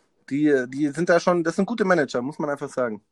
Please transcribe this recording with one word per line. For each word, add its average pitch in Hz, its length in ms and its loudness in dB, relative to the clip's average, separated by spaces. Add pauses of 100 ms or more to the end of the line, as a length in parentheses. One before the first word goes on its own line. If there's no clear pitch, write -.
(300)
die, 139 380 2
die 139 200 -2
sind 156 200 -4
da 170 120 6
schon, 175 240 2
das 165 120 -2
sind 196 100 2
gute 226 200 -4
Manager, 156 360 2
muss 139 160 -8
man 151 120 -4
einfach 143 200 -6
sagen. 113 420 -4